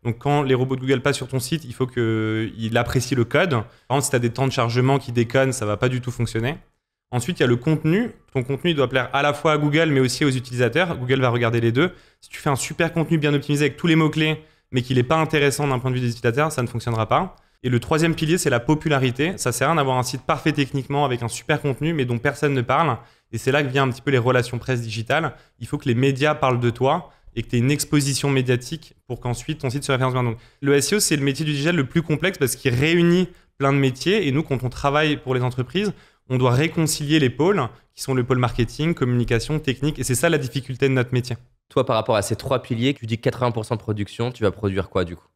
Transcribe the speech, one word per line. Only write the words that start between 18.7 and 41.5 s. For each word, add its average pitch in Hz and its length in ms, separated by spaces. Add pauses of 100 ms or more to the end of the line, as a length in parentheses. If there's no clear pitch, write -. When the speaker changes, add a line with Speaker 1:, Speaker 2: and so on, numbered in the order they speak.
Speaker 1:
Ça 123 160
sert 135 160
à - 20
rien 170 60
d'avoir 135 200
un 127 60
site 123 200
parfait 156 280
techniquement 139 540
avec 123 180
un 117 60
super - 320
contenu, 147 320
mais 143 100
dont 120 140
personne 143 360
ne 131 80
parle. 131 360 (340)
Et 117 60
c'est 131 160
là 147 100
que 135 60
vient 139 140
un 131 60
petit 117 120
peu 143 100
les 131 60
relations 123 400
presse 123 240
digitales. 117 520 (260)
Il 113 80
faut 147 100
que - 100
les 120 80
médias 139 400
parlent 127 240
de 120 120
toi 139 400 (240)
et 117 60
que - 60
t'aies 123 120
une 127 120
exposition 143 580
médiatique 127 680 (120)
pour 123 140
qu'ensuite 123 400
ton 135 80
site 135 160
se 143 80
référence 127 200
bien. 127 100
Donc, 117 140 (240)
le 139 120
S 135 180
E 208 60
O, - 20
c'est 165 160
le 139 80
métier 139 220
du 151 80
digital 147 220
le 139 100
plus - 160
complexe 165 360
parce 131 200
qu'il 123 160
réunit 170 560 (280)
plein 139 140
de 143 60
métiers. 147 500
Et 135 40
nous, 147 120
quand 131 200
on 123 60
travaille 147 460
pour 127 180
les 127 80
entreprises, 127 520 (360)
on 127 80
doit 127 140
réconcilier 151 680
les 135 100
pôles, 175 320 (340)
qui - 60
sont 135 120
le 127 120
pôle 127 140
marketing, 127 540
communication, 123 640
technique. 147 400
Et 131 40
c'est 123 120
ça 165 120
la 165 100
difficulté 135 520
de 131 40
notre 127 200
métier. 123 240 (320)